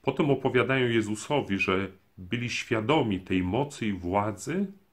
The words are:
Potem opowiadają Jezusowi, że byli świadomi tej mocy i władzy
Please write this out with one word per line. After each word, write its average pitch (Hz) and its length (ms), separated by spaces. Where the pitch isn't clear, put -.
Potem 143 280
opowiadają 127 580
Jezusowi, 107 680
że 95 340
byli 117 320
świadomi 110 680
tej 92 220
mocy 117 440
i 104 60
władzy 104 800